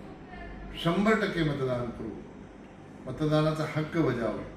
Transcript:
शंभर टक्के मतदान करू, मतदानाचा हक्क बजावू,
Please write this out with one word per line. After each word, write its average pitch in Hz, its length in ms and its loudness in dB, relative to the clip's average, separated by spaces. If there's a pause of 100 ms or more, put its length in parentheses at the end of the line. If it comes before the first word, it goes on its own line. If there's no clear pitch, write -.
(840)
शंभर 185 280 4
टक्के 196 300 2
मतदान 127 480 0
करू, 113 180 -6 (1000)
मतदानाचा 151 540 4 (120)
हक्क 156 220 0
बजावू, 113 400 4 (180)